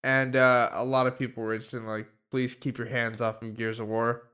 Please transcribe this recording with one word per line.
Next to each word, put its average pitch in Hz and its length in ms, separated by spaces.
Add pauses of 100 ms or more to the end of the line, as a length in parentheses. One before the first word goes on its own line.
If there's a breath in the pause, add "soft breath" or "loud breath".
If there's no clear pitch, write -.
And, 131 320
uh, 127 360
a 107 120
lot 131 220
of 127 120
people 120 240
were 110 120
instantly 110 360
like, 107 180 (220)
"Please 127 240
keep - 240
your 117 80
hands 117 340
off 110 220
of 110 140
Gears 113 240
of 107 80
War." 117 340 (120)